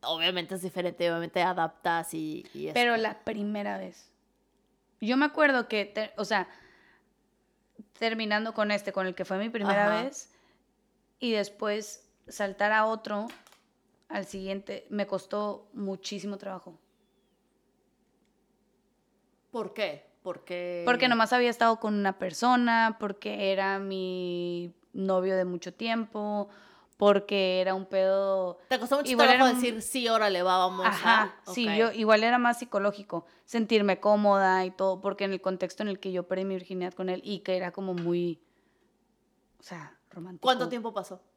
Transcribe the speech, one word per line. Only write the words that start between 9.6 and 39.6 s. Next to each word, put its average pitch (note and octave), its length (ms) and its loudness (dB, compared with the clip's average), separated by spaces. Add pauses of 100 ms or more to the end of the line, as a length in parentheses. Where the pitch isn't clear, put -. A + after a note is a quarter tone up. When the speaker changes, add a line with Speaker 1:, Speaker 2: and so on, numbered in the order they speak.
Speaker 1:
Ajá. G#3+ 160 0
Speaker 2:
vez, - 280 -10 (880)
y A#3+ 120 -2
después G#3 760 -4 (200)
saltar G3+ 440 -2
a A3 140 4
otro, A3 420 -4 (840)
al G3+ 160 -6
siguiente, G3 640 -8
me G3+ 180 -4
costó G#3 680 -6
muchísimo G3 640 -8
trabajo. F#3 400 -14 (2750)
Speaker 1:
¿Por G#3+ 220 -8
qué? F#3+ 320 -6 (160)
Porque F3 640 -8
Speaker 2:
Porque B3 220 2
nomás A3+ 260 2
había B3 160 4
estado A3+ 300 2
con G#3+ 160 -2
una G3 240 0
persona, A3+ 800 2
porque G3+ 520 -4
era G3 280 0
mi F3+ 960 -6 (200)
novio F#3+ 420 0
de F#3 100 2
mucho F3+ 280 -8
tiempo, G#3+ 760 -4 (480)
porque G3 640 4
era F#3+ 140 2
un F#3+ 100 -6
pedo F#3+ 720 0 (120)
Speaker 1:
¿Te B3+ 100 0
costó B3+ 180 0
mucho C4 140 -2
Speaker 2:
igual A#3 160 6
Speaker 1:
trabajo B3+ 220 8
Speaker 2:
era A#3+ 60 2
un B3 60 -2
Speaker 1:
decir, A3+ 200 -2
"Sí, A#3+ 280 -4
órale, G#3 340 4
va, F#3 140 4
vamos F#3 280 2
a"? E3+ 40 6
Speaker 2:
Ajá, G#3+ 460 4 (180)
sí, A#3+ 140 0
Speaker 1:
Ok. G#3 80 0
Speaker 2:
yo, A3+ 160 4
igual G#3+ 320 4
era A#3+ 160 4
más A#3+ 200 2
psicológico, G3+ 640 -4 (200)
sentirme G#3 540 2
cómoda G3 680 4
y F#3 60 -6
todo, F#3+ 300 0
porque G3+ 240 -2
en G3 80 -2
el F#3 80 -4
contexto F#3 420 -4
en G#3 60 -2
el F#3+ 100 -4
que F#3+ 120 -6
yo F3+ 160 -4
perdí F#3 180 -2
mi F#3+ 100 -4
virginidad F#3 380 -6
con F#3 160 -6
él F3+ 140 -4
y G3+ 160 -6
que F#3+ 160 -4
era F3+ 160 -4
como F#3+ 220 -6
muy, F3 480 -2 (1160)
o - 40 -20